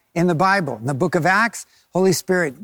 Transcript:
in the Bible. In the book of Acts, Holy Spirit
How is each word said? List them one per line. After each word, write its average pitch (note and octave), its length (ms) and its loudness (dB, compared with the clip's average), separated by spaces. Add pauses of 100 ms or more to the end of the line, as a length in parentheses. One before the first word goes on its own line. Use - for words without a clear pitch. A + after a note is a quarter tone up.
(140)
in E3+ 120 0
the F3+ 80 2
Bible. F3+ 420 0
In A2 100 -10
the C#3+ 80 -2
book C#3+ 200 -2
of E3 120 0
Acts, G3+ 400 0 (260)
Holy F#3 220 2
Spirit F3 500 -2